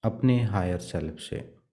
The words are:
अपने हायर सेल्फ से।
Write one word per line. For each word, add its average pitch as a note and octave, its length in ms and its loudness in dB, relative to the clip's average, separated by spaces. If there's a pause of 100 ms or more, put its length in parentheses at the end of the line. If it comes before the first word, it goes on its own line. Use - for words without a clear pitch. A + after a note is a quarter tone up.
अपने B2 400 4
हायर F#2+ 340 0
सेल्फ D#2 420 -6
से। - 180 -10 (360)